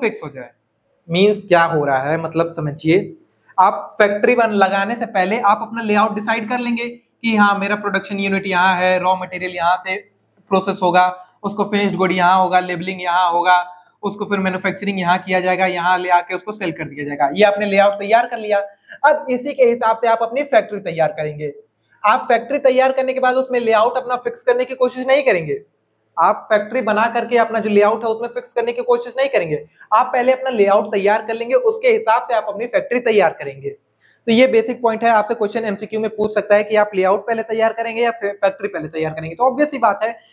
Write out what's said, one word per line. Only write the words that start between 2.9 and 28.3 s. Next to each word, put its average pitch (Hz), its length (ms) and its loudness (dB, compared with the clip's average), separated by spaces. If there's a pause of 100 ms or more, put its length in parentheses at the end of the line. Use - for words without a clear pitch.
आप - 400 0
factory 208 360 4
one, 226 180 2
लगाने 196 420 0
से 233 140 -8
पहले 196 320 0
आप 208 220 2
अपना 226 200 -10
layout 208 320 0
decide 220 340 -4
कर 247 100 -4
लेंगे 240 300 -4
कि 233 480 -6
हाँ, 202 220 4
मेरा 202 180 -2
production 202 440 -6
unit 196 260 -2
यहाँ 185 300 2
है, 185 220 2
raw 180 180 2
material 180 360 -8
यहाँ 175 260 0
से 190 180 -6 (540)
process 190 320 0
होगा, 180 240 4 (380)
उसको 202 200 -2
finished 202 320 -2
good 180 160 0
यहाँ 185 300 4
होगा, 180 180 2
labeling 180 420 -6
यहाँ 180 300 0
होगा, 175 240 4 (460)
उसको 202 220 -6
फिर 196 140 -4
manufacturing 190 600 -4
यहाँ 180 180 2
किया 185 220 -2
जाएगा, 185 260 0
यहाँ 180 320 0
ले 180 100 -4
आके 175 260 2
उसको 185 180 -8
sell 190 200 -6
कर 156 120 -8
दिया 143 200 -10
जाएगा। 143 300 -2
ये 190 100 2
आपने 208 220 2
layout 202 280 2
तैयार 208 320 2
कर 247 120 -8
लिया। 208 200 -2 (480)
अब 294 240 2
इसी 254 240 -4
के 262 100 4
हिसाब 233 340 2
से 240 100 0
आप 226 140 2
अपनी 233 220 -4
factory 208 360 0
तैयार 160 320 -2
करेंगे। 151 400 -8 (500)
आप 254 260 2
factory 240 300 2
तैयार 262 340 4
करने 262 200 -2
के 262 80 -2
बाद 254 160 2
उसमें 254 240 -2
layout 226 360 2
अपना 247 200 -4
fix 240 260 -8
करने 247 220 2
की 254 100 -10
कोशिश 254 320 -2
नहीं 269 160 4
करेंगे। 165 380 0 (560)
आप 196 340 2
factory 214 300 0
बना 214 340 0
करके 240 240 0
अपना 226 220 0
जो 208 100 -4
layout 208 340 2
है, 226 60 -2
उसमें 220 180 -6
fix 247 240 -12